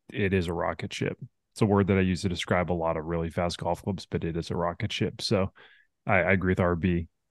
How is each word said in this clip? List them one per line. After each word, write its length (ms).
it 200
is 160
a 40
rocket 400
ship. 240
It's 100
a 40
word 200
that 120
I 20
use 220
to 60
describe 440
a 20
lot 220
of 80
really 260
fast 280
golf 240
clubs, 280
but 140
it 120
is 140
a 60
rocket 360
ship. 300
So 300
I, 120
I 160
agree 180
with 80
R 160
B. 320